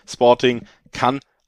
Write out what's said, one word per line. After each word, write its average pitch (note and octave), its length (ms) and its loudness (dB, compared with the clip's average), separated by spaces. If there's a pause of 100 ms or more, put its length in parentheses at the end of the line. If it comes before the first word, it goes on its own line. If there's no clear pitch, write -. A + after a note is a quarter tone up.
Sporting A#2+ 640 0 (240)
kann C3 300 -4 (260)